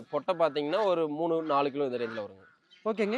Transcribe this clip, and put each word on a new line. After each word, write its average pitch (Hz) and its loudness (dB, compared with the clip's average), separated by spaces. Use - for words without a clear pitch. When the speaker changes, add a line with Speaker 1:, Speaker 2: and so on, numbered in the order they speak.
Speaker 1:
பொட்டை 147 -2
பாத்தீங்கன்னா, 156 2
ஒரு 175 4
மூணு, 160 0
நாலு 143 2
கிலோ 139 -2
இந்த 123 -2
ரேஞ்சில் 113 -4
வருங்க. 98 -14
Speaker 2:
ஓகேங்க. 214 0